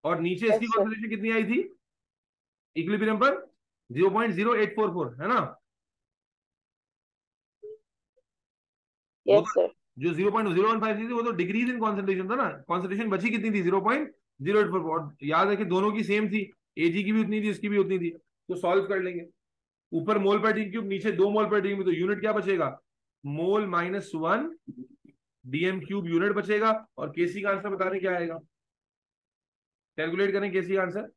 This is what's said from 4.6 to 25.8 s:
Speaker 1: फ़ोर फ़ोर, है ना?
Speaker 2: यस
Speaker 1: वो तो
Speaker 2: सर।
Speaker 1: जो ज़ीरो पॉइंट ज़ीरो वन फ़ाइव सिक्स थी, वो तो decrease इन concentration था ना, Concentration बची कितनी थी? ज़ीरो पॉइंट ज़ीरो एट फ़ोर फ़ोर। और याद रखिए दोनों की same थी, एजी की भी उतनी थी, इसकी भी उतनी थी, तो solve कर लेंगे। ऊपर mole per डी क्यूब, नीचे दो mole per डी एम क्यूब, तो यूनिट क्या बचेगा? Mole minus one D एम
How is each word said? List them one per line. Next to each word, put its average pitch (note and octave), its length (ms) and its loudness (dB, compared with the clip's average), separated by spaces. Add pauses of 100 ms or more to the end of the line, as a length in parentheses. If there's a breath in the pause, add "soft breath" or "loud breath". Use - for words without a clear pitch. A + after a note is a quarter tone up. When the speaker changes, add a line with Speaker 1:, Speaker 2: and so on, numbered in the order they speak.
Speaker 1:
फ़ोर G#3+ 140 2
फ़ोर, C#3 300 -6
है F3+ 80 -4
ना? B3 80 2 (4000)
Speaker 2:
यस G3+ 100 8
Speaker 1:
वो G#3+ 40 10
तो E3+ 100 -6
Speaker 2:
सर। - 220 2 (260)
Speaker 1:
जो E3 160 0
ज़ीरो F#3+ 160 2
पॉइंट G#3+ 240 0
ज़ीरो G#3+ 180 4
वन A3 80 0
फ़ाइव A3 160 0
सिक्स A3+ 120 -6
थी, B3 60 -4
वो A#3 80 -2
तो A#3 100 0
decrease G3+ 380 0
इन B3 100 -4
concentration G3 500 -2
था A#3+ 40 0
ना, B3+ 140 0 (200)
Concentration F#3+ 420 -2
बची F#3+ 200 0
कितनी A3 200 -2
थी? G3+ 120 0
ज़ीरो F#3 180 2
पॉइंट C4 320 0 (300)
ज़ीरो G#3 180 2
एट F#3 100 2
फ़ोर F#3 100 0
फ़ोर। D#3+ 200 -2
और D3 220 -12
याद E3 260 2
रखिए G3+ 180 0
दोनों F#3+ 260 2
की G#3+ 120 -2
same G#3 240 2
थी, G3+ 140 -2 (360)
एजी E3+ 260 2
की G#3 80 0
भी A3 80 4
उतनी G#3+ 220 0
थी, G#3 80 0
इसकी G#3 180 -4
भी G3+ 100 2
उतनी F#3+ 200 2
थी, E3+ 120 -2
तो - 460 -12
solve F#3+ 300 2
कर F#3+ 160 -2
लेंगे। F3 240 -8 (640)
ऊपर E3 260 0
mole G3 240 4
per A3 120 2
डी G#3+ 160 0
क्यूब, G#3 160 -6
नीचे G3 260 -2
दो F#3+ 180 4
mole G#3+ 160 2
per G3+ 160 2
डी G3 80 -2
एम G3+ 60 -2
क्यूब, F#3+ 80 -4
तो F3+ 80 2
यूनिट F#3 280 0
क्या G#3+ 120 -2
बचेगा? F3+ 460 -2 (460)
Mole F3+ 420 0
minus F3+ 480 -4
one G3+ 360 0 (960)
D C#3+ 200 -2
एम F#3+ 160 -2